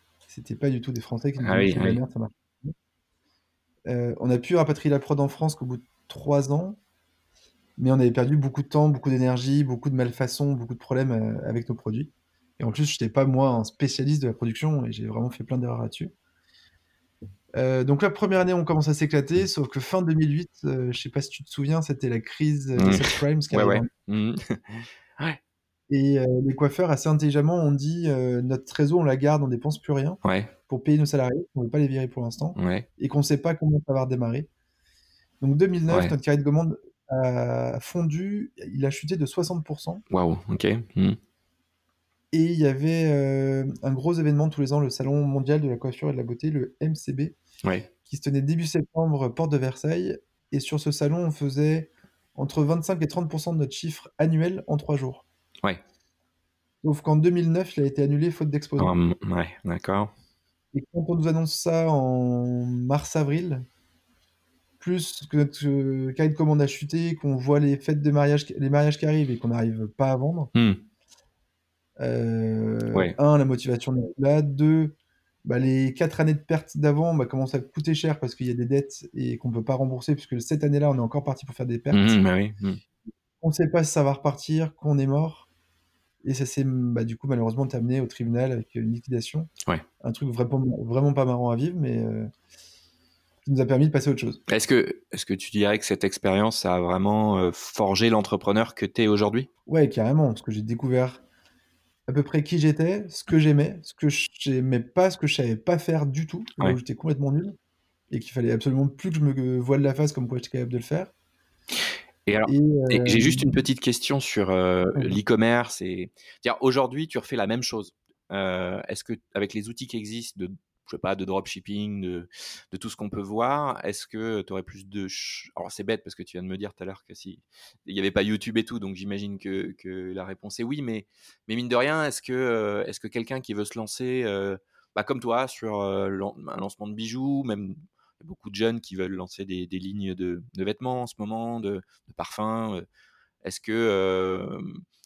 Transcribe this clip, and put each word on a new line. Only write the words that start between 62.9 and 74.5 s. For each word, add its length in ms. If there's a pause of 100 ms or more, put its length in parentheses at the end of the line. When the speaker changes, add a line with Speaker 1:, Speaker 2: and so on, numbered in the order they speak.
Speaker 1:
plus 500
que 80
notre, 280
euh, 460
carré 180
de 40
commande 280
a 60
chuté, 480
qu'on 220
voit 240
les 160
fêtes 240
de 100
mariage, 380
les 200
mariages 280
qui 80
arrivent 260
et 60
qu'on 120
n'arrive 460
pas 160
à 60
vendre, 360
Speaker 2:
Hmm. 200 (1300)
Speaker 1:
euh, 920
Speaker 2:
Ouais. 240
Speaker 1:
un, 200
la 80
motivation 480
n'est 80
plus 220
là. 180
Deux, 540 (500)